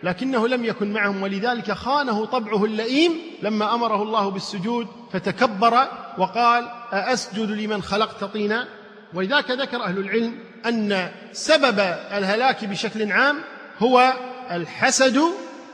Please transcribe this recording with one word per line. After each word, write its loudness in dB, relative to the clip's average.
لكنه 0
لم 0
يكن -2
معهم، 0
ولذلك -2
خانه 0
طبعه 0
اللئيم 2
لما 0
أمره 0
الله 0
بالسجود -4
فتكبر 2
وقال: 2
"أأسجد -2
لمن -2
خلقت -2
طينا؟" -2
ولذلك 0
ذكر -2
أهل -2
العلم -2
أن 0
سبب 4
الهلاك 0
بشكل -4
عام 4
هو 6
الحسد 2